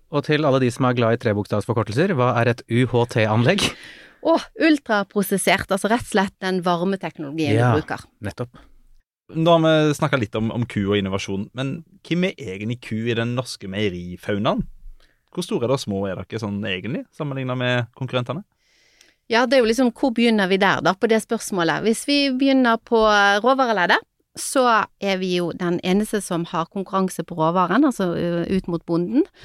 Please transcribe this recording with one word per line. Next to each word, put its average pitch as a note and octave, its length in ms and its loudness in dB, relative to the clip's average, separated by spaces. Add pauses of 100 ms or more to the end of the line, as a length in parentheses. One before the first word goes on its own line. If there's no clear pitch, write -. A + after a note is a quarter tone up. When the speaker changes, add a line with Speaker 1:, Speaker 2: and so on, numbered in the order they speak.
(100)
Speaker 1:
og D3 140 -2
til D3+ 220 0
alle C3+ 140 4
de B2 100 2
som B2+ 160 -2
er B2+ 80 2
glad A#2 180 2
i A#2 60 2
trebokstavsforkortelser, A2 960 -2
hva B2 240 2
er A#2 80 2
et A#2+ 220 -2
U A#2+ 160 2
H A#2+ 200 2
T-anlegg? A#2 540 2 (640)
Speaker 2:
Å, D#4+ 160 2 (180)
ultraprosessert, G#3 1120 0
altså G3 200 0
rett A#3+ 100 2
og - 140 -8
slett G3 260 0
den F#3 220 -2
varmeteknologien E3+ 920 -2
Speaker 1:
Ja, A#2+ 200 4
Speaker 2:
vi D#3 80 2
bruker. - 180 -8 (220)
Speaker 1:
nettopp. G#2+ 340 -10 (720)
Speaker 3:
Nå D#3+ 200 2
har E3 100 8
vi D#3 340 4
snakket D3 260 0
litt G#2 160 -2
om, A2 160 -2
om A#2+ 120 -4
Q G2 260 -2
og G#2 60 4
innovasjon, G2 560 -4
men C3+ 320 -8 (180)
hvem F3+ 220 -2
er - 100 -4 (220)
egentlig A#2 240 -6
Q A2+ 300 -4
i A#2 40 -2
den A#2+ 200 -2
norske B2 340 -8
meierifaunaen? G2+ 920 -4 (720)
Hvor F3 100 -6
store D#3 200 -2
er A2+ 40 0
det C3+ 80 2
og - 80 -10
små G2 240 -4
er F#2 80 -6
dere G#2+ 240 -10
sånn G2+ 240 -6
egentlig, G#2 480 -6
sammenlignet C3+ 460 -6
med B2 360 -2
konkurrentene? B2+ 500 -6 (840)
Speaker 2:
Ja, A#3 140 2
det C4 140 2
er A#3+ 60 4
jo A3 80 2
liksom, B3 200 2
hvor C4+ 220 0
begynner A3+ 340 2
vi F#3+ 80 2
der F#3 240 2
da, E3 140 2
på A3 160 -2
det A3 160 4
spørsmålet? E3+ 560 -2
Hvis A3 240 0
vi C#4+ 140 2 (100)
begynner B3+ 480 2
på, A3+ 220 0 (100)
eh, G3+ 320 4
råvareleddet, A#3 560 2 (380)
så A#3+ 480 2 (160)
er G3 160 0
vi F#3 220 -2
jo F3 80 0 (100)
den F3 240 0
eneste G3+ 400 0
som E3+ 240 -4
har E3 240 -4
konkurranse F#3+ 560 -4
på F3 140 -8
råvaren, F3+ 500 2
altså, F#3+ 240 -2
ø, E3+ 320 -2
ut F#3+ 240 -2
mot E3+ 160 -4
bonden, F3+ 380 0 (220)